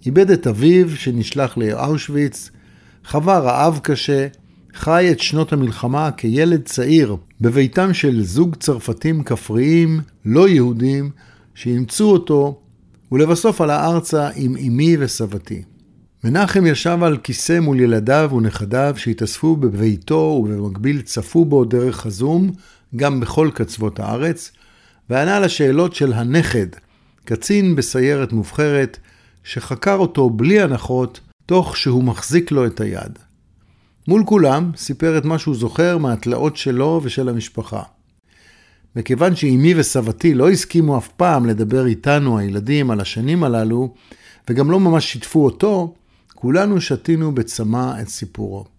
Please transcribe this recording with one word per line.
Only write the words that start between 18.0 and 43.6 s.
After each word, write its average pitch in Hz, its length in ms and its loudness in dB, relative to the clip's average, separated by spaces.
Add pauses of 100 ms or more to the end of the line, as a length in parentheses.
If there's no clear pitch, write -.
ונכדיו 113 600 0
שהתאספו 120 580 -2
בביתו 123 880 0
ובמקביל 104 580 -4
צפו 165 440 0
בו 143 200 2
דרך 123 400 -2
הזום, 147 460 0 (440)
גם 139 240 -2
בכל 151 340 0
קצוות 107 460 -6
הארץ, 117 520 -6 (580)
וענה 156 300 0
לשאלות 170 560 2
של 135 180 0
הנכד, 117 540 0 (580)
קצין 185 500 0
בסיירת 135 580 -2
מובחרת, 139 640 -2 (460)
שחקר - 520 -4
אותו 170 340 2
בלי 135 320 2
הנחות, 127 580 -2 (260)
תוך 180 320 0
שהוא 127 260 0
מחזיק 147 480 0
לו 135 140 2
את 117 160 -4
היד. 95 380 -8 (880)
מול 202 180 4
כולם, 170 500 2
סיפר 160 420 -2
את 143 80 -2
מה 156 140 0
שהוא 147 160 -2
זוכר 160 420 0
מהתלאות 123 600 -2
שלו 143 460 0
ושל 127 260 -4
המשפחה. 110 540 -8 (1120)
מכיוון 131 400 2
שאימי 143 420 4
וסבתי 135 560 0
לא 135 160 4
הסכימו 160 480 0
אף 117 100 -6
פעם 156 380 0
לדבר 113 400 0
איתנו, 127 520 0
הילדים, 107 540 -2
על 104 80 -2
השנים 131 440 -2
הללו, 117 500 -2 (560)